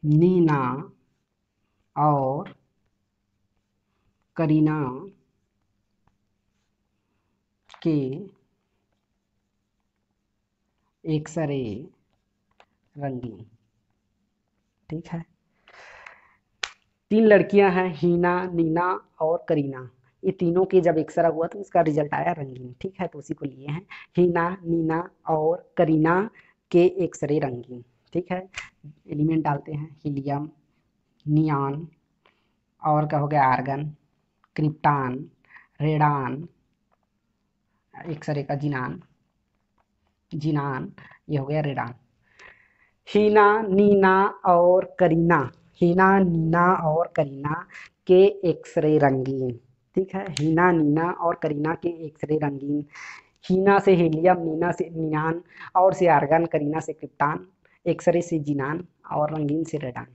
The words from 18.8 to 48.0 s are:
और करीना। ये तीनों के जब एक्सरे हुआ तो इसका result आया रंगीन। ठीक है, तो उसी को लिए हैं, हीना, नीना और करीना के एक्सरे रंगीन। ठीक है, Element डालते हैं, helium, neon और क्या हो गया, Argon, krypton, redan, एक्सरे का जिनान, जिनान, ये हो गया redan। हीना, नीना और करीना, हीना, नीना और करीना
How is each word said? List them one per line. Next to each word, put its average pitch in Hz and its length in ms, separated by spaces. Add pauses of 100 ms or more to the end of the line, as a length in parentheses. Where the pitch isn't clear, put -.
और 165 300
करीना। 135 400 (360)
ये 190 60
तीनों 185 340
के 185 160
जब 165 160
एक्सरे 165 300
हुआ 165 200
तो 202 120
इसका 185 220
result 151 320
आया 147 180
रंगीन। 127 500
ठीक 190 180
है, 180 80
तो 156 120
उसी 147 140
को 151 120
लिए 131 220
हैं, 165 180 (320)
हीना, 175 480
नीना 165 440 (180)
और 160 500
करीना 165 520 (420)
के 175 140
एक्सरे 160 540
रंगीन। 123 440 (300)
ठीक 180 180
है, 185 180 (580)
Element 156 360
डालते 147 280
हैं, 151 340
helium, 143 440 (800)
neon 151 600 (1000)
और 151 220
क्या 151 120
हो 147 80
गया, 147 160
Argon, 135 520 (600)
krypton, 147 720 (520)
redan, 147 680 (1600)
एक्सरे 151 360
का 147 120
जिनान, 143 480 (1300)
जिनान, 147 580 (360)
ये 147 80
हो 135 80
गया 151 160
redan। 127 320 (1200)
हीना, 208 460
नीना 196 680 (180)
और 180 540
करीना, 165 520 (300)
हीना, 190 380
नीना 175 540
और 165 420
करीना 147 520 (400)